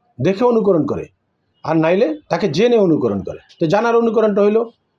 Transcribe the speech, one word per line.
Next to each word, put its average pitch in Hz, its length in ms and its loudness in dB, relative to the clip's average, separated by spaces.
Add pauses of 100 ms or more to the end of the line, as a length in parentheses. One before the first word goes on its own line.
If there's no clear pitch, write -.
(200)
দেখে 190 320 -2
অনুকরণ 196 340 2
করে, - 200 -8 (600)
আর 151 180 -2
নাইলে 185 240 2 (220)
তাকে 175 180 -2 (100)
জেনে 233 280 2
অনুকরণ 123 420 0
করে। - 120 -12 (200)
তো - 40 -4 (100)
জানার 233 280 2
অনুকরণটা 214 420 0
হইল 208 140 2 (420)